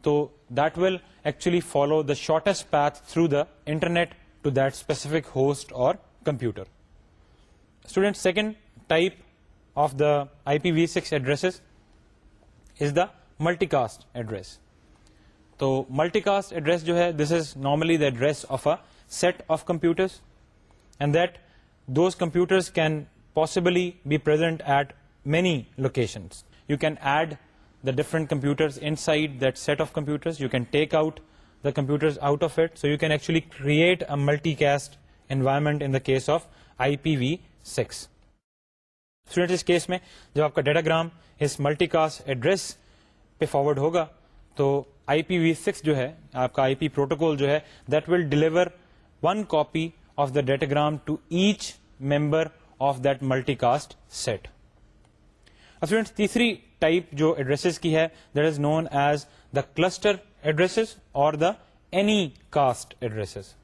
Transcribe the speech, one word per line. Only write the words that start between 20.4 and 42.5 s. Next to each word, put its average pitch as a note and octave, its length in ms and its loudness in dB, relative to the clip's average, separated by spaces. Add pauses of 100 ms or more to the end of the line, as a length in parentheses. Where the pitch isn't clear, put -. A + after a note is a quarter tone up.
and C#3+ 140 0
that E3+ 240 2 (500)
those E3 260 2
computers F3+ 560 0
can D#3 300 0 (340)
possibly F3 500 2 (280)
be D#3 60 2
present D#3+ 440 0 (140)
at C#3+ 180 -2 (300)
many E3 300 2 (220)
locations. A#2 680 -4 (240)
You D3 140 0
can D#3 160 0
add D3+ 380 0 (520)
the C3+ 100 -2
different D#3 300 -2
computers C#3+ 500 -2 (120)
inside D3+ 500 -2
that C3 180 0
set D3+ 260 -2
of - 80 -8
computers. D3 520 -4
You B2+ 100 -2
can B2 100 0 (120)
take D3+ 240 2
out D#3 200 -2 (420)
the C#3+ 100 0
computers C#3+ 440 0 (140)
out D3 160 0
of D3 120 -4
it. E3 200 0
So D3 140 0
you D3 100 -2
can D#3 140 2
actually D#3+ 260 0 (140)
create D#3 520 4
a C#3+ 80 -4
multicast C#3+ 800 0 (320)
environment C#3+ 600 0
in C3+ 100 0
the - 100 0
case C3 200 0
of D#3+ 180 0 (320)
I C3+ 120 2 (180)
P D3+ 80 2
V C3+ 240 -2 (340)
six. - 340 -6 (1200)
اسٹوڈنٹس، F3 240 0
اس F3 120 -2
کیس F3 240 2
میں F3+ 100 -4 (360)
جب D3+ 100 2
آپ D3 100 -2
کا D#3 80 0
ڈیٹا D3+ 180 2
گرام D#3+ 280 0 (300)
اس D3 220 -2
ملٹی D3 260 0
کاسٹ D#3 400 0
ایڈریس C#3+ 500 -2 (600)